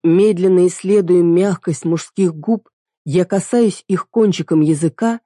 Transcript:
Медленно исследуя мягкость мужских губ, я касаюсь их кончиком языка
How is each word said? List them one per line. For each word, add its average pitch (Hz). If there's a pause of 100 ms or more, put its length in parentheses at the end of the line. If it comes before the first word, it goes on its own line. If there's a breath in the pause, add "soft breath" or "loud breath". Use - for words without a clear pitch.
Медленно 180
исследуя 180
мягкость 175
мужских 170
губ, 220 (360)
я 170
касаюсь 202
их 190
кончиком 180
языка 160